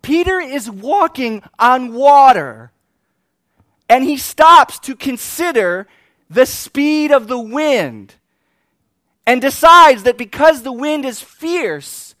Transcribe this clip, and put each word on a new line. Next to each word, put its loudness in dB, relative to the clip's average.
Peter -4
is -10
walking -6
on 0
water, 2
and 2
he -4
stops 4
to -14
consider -6
the 2
speed -4
of 0
the -8
wind -6
and 0
decides 4
that -2
because 0
the -12
wind -6
is -10
fierce -10